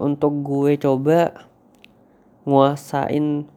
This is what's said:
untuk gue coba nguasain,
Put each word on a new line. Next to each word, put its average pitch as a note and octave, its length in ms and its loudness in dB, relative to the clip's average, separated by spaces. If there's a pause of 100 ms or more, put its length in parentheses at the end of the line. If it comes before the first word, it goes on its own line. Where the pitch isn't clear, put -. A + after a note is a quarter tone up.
untuk C#3+ 400 -2
gue C#3+ 400 0
coba D3 640 0 (960)
nguasain, D3 1040 0 (100)